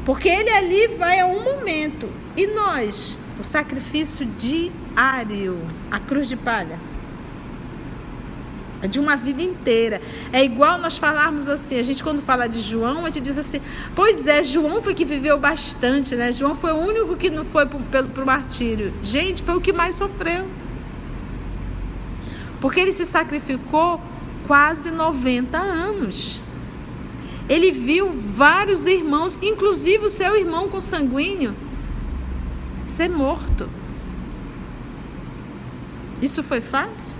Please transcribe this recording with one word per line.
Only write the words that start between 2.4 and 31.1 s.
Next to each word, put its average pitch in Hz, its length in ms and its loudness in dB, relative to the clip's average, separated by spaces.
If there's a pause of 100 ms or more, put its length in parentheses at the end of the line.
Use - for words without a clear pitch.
nós, 339 680 -2 (220)
o 208 40 -6
sacrifício 294 800 -2
diário, 226 1300 -2 (300)
a - 80 -4
cruz 277 300 0
de 247 80 -6
palha, 190 420 -2 (2000)
é 190 60 -2
de 196 120 0
uma 294 160 4
vida 262 260 -2
inteira. 226 600 2 (300)
É 262 120 6
igual 277 340 6
nós 349 200 -2
falarmos 302 500 2
assim, 285 320 0
a - 20 2
gente 262 220 0
quando 294 180 0
fala 247 240 2
de 226 140 -2
João, 226 460 0
a 320 40 0
gente 311 140 -4
diz - 140 -2
assim, - 220 0 (360)
"Pois 359 320 6
é, 294 160 4
João 302 380 2
foi 392 120 0
que 339 120 0
viveu 285 340 2
bastante, 269 760 0
né? 240 180 0
João 277 220 0
foi 339 200 -2
o - 20 2
único 359 400 0
que - 140 0
não 302 160 -4
foi 294 200 4
pro, 277 140 -6
pelo, 262 300 0
pro 262 160 -6
martírio." 240 760 0
Gente, 302 400 0
foi 349 140 0
o 359 60 2
que 370 100 2
mais 349 240 2
sofreu. 370 500 -2 (2250)
Porque 269 200 2
ele 370 120 4
se 359 140 4
sacrificou 311 960 2 (460)
quase 302 460 4
noventa 262 680 0
anos. 370 840 -2 (1080)
Ele 339 240 6
viu 302 400 2
vários 294 760 4
irmãos, 339 560 2
inclusive 403 640 4
o 415 40 4
seu 381 260 2
irmão 359 320 2
consanguíneo, 311 880 0 (1300)